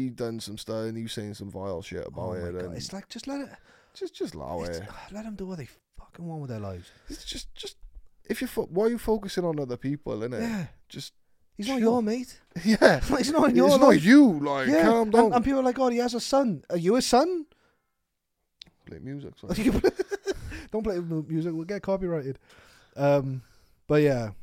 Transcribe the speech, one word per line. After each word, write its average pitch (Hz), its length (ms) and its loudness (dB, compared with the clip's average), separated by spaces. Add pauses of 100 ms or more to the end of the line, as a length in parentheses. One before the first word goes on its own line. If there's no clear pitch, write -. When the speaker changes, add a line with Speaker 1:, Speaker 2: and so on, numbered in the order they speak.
Speaker 1:
he 127 60 -4
done 117 300 -8
some 104 180 -12
stuff, 110 300 -8
and 113 100 -8
he 113 60 -8
was 110 100 -10
saying 104 200 -10
some 101 160 -14
vile 92 320 -8
shit 87 260 -10
about - 160 -12
Speaker 2:
Oh 90 80 -6
my 90 60 -8
Speaker 1:
it, 87 160 -8
Speaker 2:
God. 90 100 -8
Speaker 1:
and - 140 -12
Speaker 2:
It's - 160 -12
like, 196 160 -14
just - 180 -16
let 277 140 -8
it, 214 80 -14 (440)
Speaker 1:
just, 359 200 -12
just 277 220 -8
allow 78 280 -8
Speaker 2:
it's, 85 140 -8
Speaker 1:
it. 98 100 -12 (240)
Speaker 2:
let 214 140 -12
them 214 100 -12
do 190 120 -10
what 185 100 -10
they 131 100 -12 (300)
fucking - 280 -16
want 160 160 -10
with 131 100 -10
their 110 80 -8
lives. 95 300 -10 (200)
Speaker 1:
It's - 160 -14
just, - 280 -12
just, - 240 -16 (520)
if - 120 -6
you 254 60 -6
fo-, - 240 -6
why 196 140 0
are 226 40 2
you 240 80 -4
focusing 208 460 -4
on 160 160 -2
other 123 180 -6
people, 135 420 -6
innit? 117 220 -6
Speaker 2:
Yeah. 220 260 -4 (200)
Speaker 1:
Just - 260 -16 (440)
Speaker 2:
He's 208 100 -8
not 269 120 -2
Speaker 1:
chill. - 20 0 (100)
Speaker 2:
your 247 100 2
mate. 233 380 -6 (120)
Speaker 1:
<laughs> 170 120 -10
Yeah. 208 360 6
Speaker 2:
<laughs> - 180 0
He's 262 140 0
not 311 180 4
in 240 60 2
your 254 120 6
Speaker 1:
It's 285 100 8
Speaker 2:
life. 262 40 6
Speaker 1:
not 214 200 10
you, 220 380 8
like, 139 300 0
Speaker 2:
Yeah. 311 140 4
Speaker 1:
calm 226 280 4
down. 226 140 6
Speaker 2:
And, 214 100 4
and 233 100 4
people 269 140 2
are 262 40 2
like, 247 120 0
"God, 254 180 2
he 233 60 0
has 240 140 -2
a 233 60 -4
son. 240 500 0
Are 175 80 -2
you 180 180 2
his 254 100 2
son?" 320 400 2 (1400)
Speaker 1:
Play - 140 -16
music, 139 400 -14
son. - 120 -10
Speaker 2:
<laughs> 220 300 0 (920)
Don't 220 120 -4
play 190 160 -4
mu-, 165 280 -6
music. 160 260 -4
We'll 160 120 -6
get 196 160 -8
copyrighted. 170 580 -4 (560)
Um, 135 460 2 (460)
but 151 140 4
yeah. 123 300 0 (120)